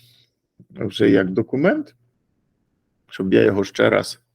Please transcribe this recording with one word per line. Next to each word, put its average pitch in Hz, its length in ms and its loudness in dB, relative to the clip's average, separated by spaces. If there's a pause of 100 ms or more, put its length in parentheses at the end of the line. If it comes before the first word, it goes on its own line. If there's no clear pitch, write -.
(680)
вже - 400 -2
як 95 200 2
документ, 147 680 -2 (1120)
щоб 95 240 -4
я 113 80 6
його 101 220 2
ще 110 260 0
раз 104 320 -2 (120)